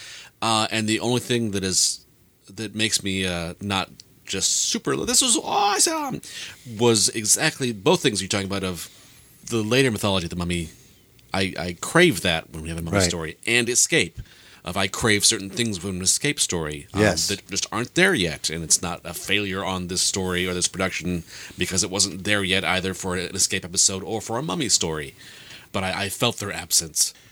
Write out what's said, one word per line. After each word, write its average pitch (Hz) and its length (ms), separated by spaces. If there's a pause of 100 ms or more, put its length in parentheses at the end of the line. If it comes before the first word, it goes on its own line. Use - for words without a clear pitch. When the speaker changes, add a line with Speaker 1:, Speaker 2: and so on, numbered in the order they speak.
(420)
Speaker 1:
uh, 110 280
and 110 160
the 107 140
only 120 200
thing 117 320
that 98 120
is, - 400 (500)
that 104 200
makes 107 280
me, 95 220
uh, 87 380
not 98 260 (380)
just - 240
super, - 440 (120)
"This 240 160
was 254 200
awesome," 359 760 (580)
was 113 300
exactly 120 640
both 123 300
things 107 180
you're 95 80
talking 98 180
about 95 180
of 90 260 (560)
the 113 160
later 123 280
mythology 98 360
of 80 40
the 87 60
Mummy. 87 320 (640)
I, 98 260
I 87 220
crave 165 400
that 82 300
when 80 120
we 80 60
have 82 100
a 82 40
Mummy 82 160
Speaker 2:
Right. 90 100
Speaker 1:
story, 82 380
and 117 240
Escape. 117 500 (440)
Of 87 120
I 98 120
crave 104 360
certain 98 240
things 107 300
from 92 120
an 90 120
Escape 143 380
story, 76 520
um, 95 80
Speaker 2:
Yes. 95 280
Speaker 1:
that 98 200
just 92 220
aren't 113 240
there 185 200
yet, 85 360
and 82 140
it's - 180
not 87 220
a 85 100
failure 98 500
on 92 220
this 87 160
story 92 420
or 90 100
this 87 120
production 90 560 (340)
because 95 280
it 92 60
wasn't 95 340
there 104 180
yet 92 220
either 92 280
for 92 240
an 87 200
Escape 95 280
episode 92 380
or 104 180
for 113 180
a 135 40
Mummy 165 260
story. 78 460 (560)
But 98 140
I, 95 220
I - 20
felt 117 320
their 101 120
absence. 85 600 (180)